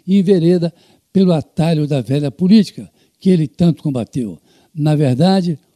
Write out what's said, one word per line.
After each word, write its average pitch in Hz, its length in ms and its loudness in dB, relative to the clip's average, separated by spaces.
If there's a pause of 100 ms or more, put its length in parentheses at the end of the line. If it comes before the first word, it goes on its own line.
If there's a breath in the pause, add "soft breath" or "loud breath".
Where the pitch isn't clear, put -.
e 190 120 2
envereda 175 540 2 (380 soft breath)
pelo 185 220 2
atalho 156 540 -2
da 139 160 -4
velha 139 280 -4
política 185 600 0 (260)
que 190 120 0
ele 160 180 0
tanto 170 340 -2
combateu. 120 560 -6 (380 soft breath)
Na 151 200 0
verdade, 160 600 0 (200)